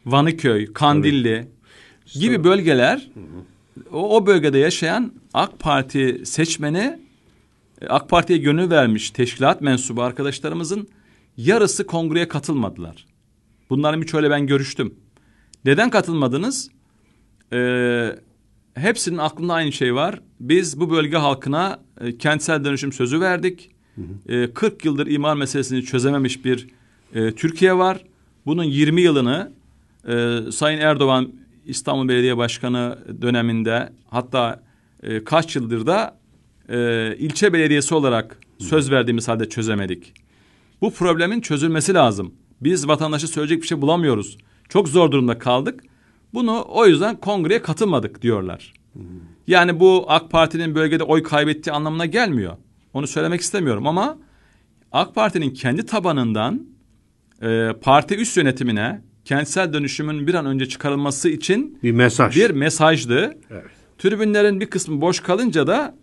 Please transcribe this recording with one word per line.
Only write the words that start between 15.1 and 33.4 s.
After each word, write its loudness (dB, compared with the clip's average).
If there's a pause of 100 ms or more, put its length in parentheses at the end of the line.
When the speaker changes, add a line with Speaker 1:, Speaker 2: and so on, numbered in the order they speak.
Speaker 1:
"Neden 4
katılmadınız?" -2 (840)
Ee, 0 (580)
hepsinin -2
aklında -4
aynı 0
şey 0
var. -2 (200)
"Biz 0
bu 0
bölge 0
halkına, -2 (200)
e, -8
kentsel -2
dönüşüm -4
sözü -2
verdik. -2 (240)
Speaker 2:
Hı -16
hı. -12
Speaker 1:
E, 0
kırk -2
yıldır 0
imar 0
meselesini -4
çözememiş -2
bir, -2 (480)
e, 0
Türkiye 2
var. 0 (420)
Bunun -2
yirmi 2
yılını, 2 (560)
e, 0 (140)
Sayın 0
Erdoğan 2 (340)
İstanbul -4
Belediye 2
Başkanı -4 (240)
döneminde, 0 (180)